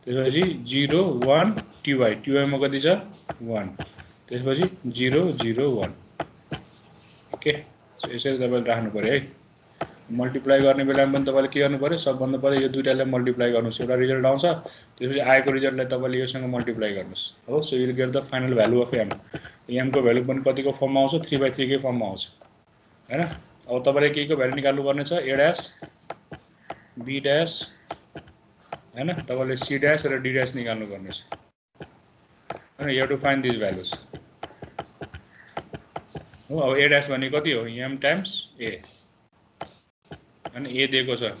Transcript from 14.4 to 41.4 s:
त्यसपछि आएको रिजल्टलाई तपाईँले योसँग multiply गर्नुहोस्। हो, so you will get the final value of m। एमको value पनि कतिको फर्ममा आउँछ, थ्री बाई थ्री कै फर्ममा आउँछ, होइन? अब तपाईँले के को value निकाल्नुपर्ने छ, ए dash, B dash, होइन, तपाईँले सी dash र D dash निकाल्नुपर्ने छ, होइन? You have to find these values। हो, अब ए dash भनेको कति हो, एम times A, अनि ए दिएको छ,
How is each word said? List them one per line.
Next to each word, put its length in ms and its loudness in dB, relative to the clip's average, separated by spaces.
त्यसपछि 220 -2
आएको 320 4
रिजल्टलाई 340 0
तपाईँले 340 -2
योसँग 300 -4
multiply 440 -2
गर्नुहोस्। 320 -8
हो, 120 0
so 160 -2
you 100 2
will 100 -2
get 160 0
the 80 2
final 320 -2
value 280 4
of 120 -2
m। 160 0
एमको 320 0
value 240 6
पनि 200 -2
कतिको 260 2
फर्ममा 280 0
आउँछ, 260 2
थ्री 120 -2
बाई 120 2
थ्री 200 -2
कै 80 2
फर्ममा 280 -2
आउँछ, 240 -8
होइन? 120 -2
अब 640 -6
तपाईँले 280 4
के 160 -2
को 60 2
value 200 0
निकाल्नुपर्ने 480 0
छ, 100 -4
ए 220 -2
dash, 240 4
B 200 -6
dash, 320 2
होइन, 180 -4
तपाईँले 300 -2
सी 220 -4
dash 280 2
र 160 0
D 120 -2
dash 220 0
निकाल्नुपर्ने 540 -8
छ, 160 -14
होइन? 160 -4
You 80 2
have 80 0
to 80 0
find 240 2
these 160 0
values। 400 -4
हो, 100 -4
अब 180 2
ए 100 6
dash 220 4
भनेको 300 -2
कति 120 -2
हो, 140 -2
एम 320 -8
times 320 0
A, 200 -8
अनि 160 -10
ए 160 2
दिएको 280 0
छ, 80 -6